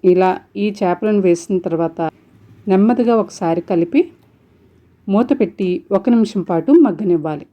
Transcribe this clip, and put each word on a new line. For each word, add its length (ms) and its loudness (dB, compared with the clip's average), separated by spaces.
ఇలా 180 2
ఈ 40 0
చేపలను 480 0
వేసిన 280 -2
తర్వాత 440 -4
నెమ్మదిగా 520 2
ఒకసారి 480 -4
కలిపి 300 0
మూత 280 0
పెట్టి 300 -4
ఒక 180 -2
నిమిషం 340 0
పాటు 220 0
మగ్గనివ్వాలి. 680 -2